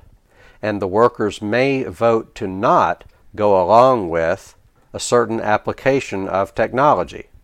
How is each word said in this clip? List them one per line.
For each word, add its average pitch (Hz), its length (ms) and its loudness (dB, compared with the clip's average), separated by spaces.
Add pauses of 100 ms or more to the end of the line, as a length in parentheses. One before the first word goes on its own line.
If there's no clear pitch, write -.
(600)
and 104 200 -4
the 101 60 -2
workers 107 540 0
may 123 420 -2
vote 113 520 -2
to 104 120 -6
not 98 560 0 (320)
go 104 260 2
along 113 480 4
with 82 460 -4 (380)
a 104 60 -12
certain 113 420 0
application 107 880 -2
of 95 260 -4
technology. 117 720 0 (160)